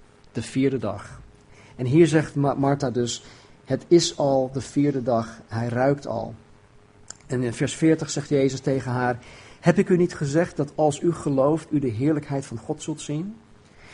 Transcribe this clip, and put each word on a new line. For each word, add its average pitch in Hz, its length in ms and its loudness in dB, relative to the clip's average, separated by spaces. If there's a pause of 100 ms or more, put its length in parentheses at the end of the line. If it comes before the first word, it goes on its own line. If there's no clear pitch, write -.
(320)
De 117 100 -6
vierde 135 360 0
dag. 104 420 -10 (560)
En 131 100 -4
hier 156 200 6
zegt 151 280 0
Ma-, 143 200 2
Martha 139 360 0
dus: 120 320 -2 (420)
"Het 135 240 -4
is 170 300 6
al 135 340 0
de 135 80 -6
vierde 139 420 -2
dag, 113 440 -2
hij 117 220 -4
ruikt 131 380 0
al." 113 280 -6 (920)
En 127 160 -2
in 117 100 -2
vers 131 220 -2
veertig 160 360 2
zegt 147 180 -6
Jezus 135 320 2
tegen 131 300 -2
haar: 123 280 0 (420)
"Heb 165 180 4
ik 196 100 2
u 185 80 4
niet 175 180 2
gezegd 160 420 -2
dat 143 180 -4
als 151 260 2
u 170 120 2
gelooft, 151 580 0
u 151 80 2
de 135 100 -2
heerlijkheid 139 580 -2
van - 100 -10
God 151 260 -8
zult 151 180 -8
zien?" 175 360 -8 (580)